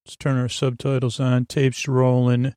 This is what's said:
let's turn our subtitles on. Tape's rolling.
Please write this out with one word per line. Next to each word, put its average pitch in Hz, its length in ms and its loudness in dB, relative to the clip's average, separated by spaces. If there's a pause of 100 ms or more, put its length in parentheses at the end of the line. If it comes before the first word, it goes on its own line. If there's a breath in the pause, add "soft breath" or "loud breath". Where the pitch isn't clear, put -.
let's - 120 -20
turn 139 200 -2
our 123 120 -2
subtitles 131 720 -2
on. 127 260 2
Tape's 135 420 -2
rolling. 127 680 2